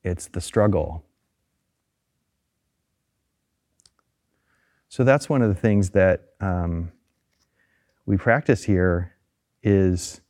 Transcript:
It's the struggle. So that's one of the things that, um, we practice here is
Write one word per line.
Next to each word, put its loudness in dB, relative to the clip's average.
It's -8
the -12
struggle. -2
So -2
that's 2
one 0
of 2
the -2
things 2
that, 2
um, -6
we -2
practice 0
here 0
is 0